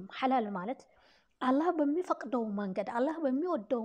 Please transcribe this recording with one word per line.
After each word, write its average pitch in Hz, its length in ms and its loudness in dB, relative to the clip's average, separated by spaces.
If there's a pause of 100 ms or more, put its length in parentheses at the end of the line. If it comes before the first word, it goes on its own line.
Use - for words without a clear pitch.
(120)
ሐላል 254 380 2
ማለት 196 300 -4 (600)
አላህ 269 320 4
በሚፈቅደው 302 680 0 (100)
መንገድ፣ 196 380 -2
አላህ 277 280 0
በሚወደው 269 680 0